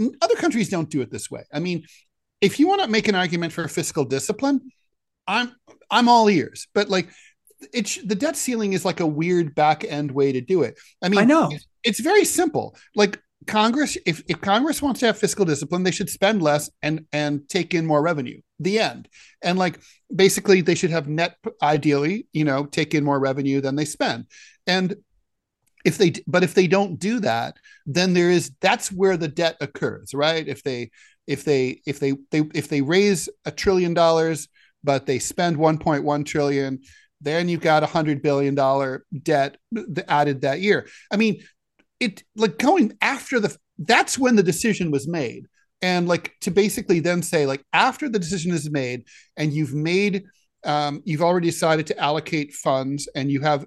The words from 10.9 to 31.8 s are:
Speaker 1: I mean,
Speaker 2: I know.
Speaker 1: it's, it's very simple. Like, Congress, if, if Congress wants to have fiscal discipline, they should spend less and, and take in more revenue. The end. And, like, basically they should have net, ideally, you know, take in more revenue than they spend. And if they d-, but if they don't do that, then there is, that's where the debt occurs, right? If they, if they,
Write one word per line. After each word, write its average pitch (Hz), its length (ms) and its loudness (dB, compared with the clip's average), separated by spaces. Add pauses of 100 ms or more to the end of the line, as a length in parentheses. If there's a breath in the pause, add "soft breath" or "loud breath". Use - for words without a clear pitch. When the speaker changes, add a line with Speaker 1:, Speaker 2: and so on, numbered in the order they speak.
Speaker 1:
I 180 60 0
mean, 202 120 4
Speaker 2:
I 208 40 6
know. 262 260 6
Speaker 1:
it's, 147 160 -12 (160)
it's 233 180 -2
very 349 260 4
simple. 202 500 -2 (180 soft breath)
Like, 208 240 2 (280)
Congress, 233 580 0
if, 165 240 -4
if 170 140 -4
Congress 247 400 0
wants 277 180 -2
to 254 60 2
have 208 120 0
fiscal 196 280 0
discipline, 165 360 -2
they 185 80 2
should 165 200 -4
spend 202 320 2
less 151 280 2 (120)
and, 156 300 -4
and 147 360 -2
take 175 240 -2
in 165 140 0
more 151 160 2
revenue. 147 380 -2 (180)
The 196 220 0
end. 143 280 -4 (340 soft breath)
And, 175 160 0
like, 180 220 -2 (340 soft breath)
basically 190 460 4
they 170 140 2
should 165 160 0
have 156 180 -2
net, 170 280 -2 (260)
ideally, 151 720 2
you 151 100 0
know, 143 220 0
take 151 280 -2
in 147 80 2
more 143 160 2
revenue 135 440 0
than 135 140 -2
they 151 100 -2
spend. 127 400 -4 (400 loud breath)
And 185 280 0 (920)
if 143 100 0
they 180 140 4
d-, - 160 -10
but 180 180 2
if - 80 -2
they 185 140 4
don't 185 320 0
do 220 220 -4
that, 120 360 -4 (300 soft breath)
then 180 260 0
there 175 180 4
is, 170 300 2
that's 196 320 0
where 190 240 2
the 165 120 -4
debt 165 340 -2
occurs, 107 500 -8
right? 151 340 -2
If 143 160 -10
they, 120 280 -8 (360 soft breath)
if 139 180 -6
they, 131 420 0